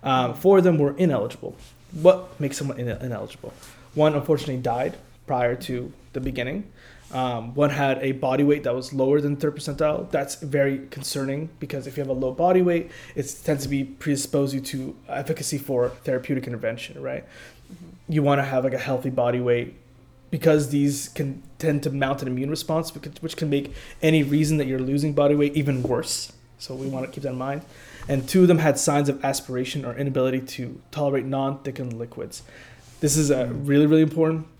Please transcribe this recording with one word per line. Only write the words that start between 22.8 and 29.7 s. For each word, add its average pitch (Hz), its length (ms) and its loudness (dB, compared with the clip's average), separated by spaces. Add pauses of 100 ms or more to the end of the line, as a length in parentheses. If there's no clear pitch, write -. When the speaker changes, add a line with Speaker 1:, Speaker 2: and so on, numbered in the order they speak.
Speaker 1:
which 147 100 -14
can, 147 180 -14
which 160 160 -8
can 156 120 -2
make 143 240 0 (300)
any 160 180 6
reason 151 360 2
that 139 100 0
you're 131 120 -2
losing 143 340 0
body 143 200 4
weight 147 240 2
even 139 240 0
worse. - 500 -2 (280)
So - 160 -12
we 135 120 -8
wanna 131 200 -6
keep 139 160 -12
that 139 80 -4
in 131 80 -6
mind. 139 240 -6 (440)
And 135 220 -2
two 185 140 8
of 175 40 10
them 170 120 8
had 156 180 4
signs 143 320 2
of 139 160 -4
aspiration 131 580 -4